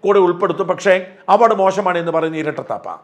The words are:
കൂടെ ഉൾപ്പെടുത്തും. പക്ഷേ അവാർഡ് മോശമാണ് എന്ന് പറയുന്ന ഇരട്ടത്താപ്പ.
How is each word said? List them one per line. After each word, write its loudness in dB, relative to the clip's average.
കൂടെ 4
ഉൾപ്പെടുത്തും. -2
പക്ഷേ 2
അവാർഡ് 4
മോശമാണ് 0
എന്ന് -4
പറയുന്ന -2
ഇരട്ടത്താപ്പ. -8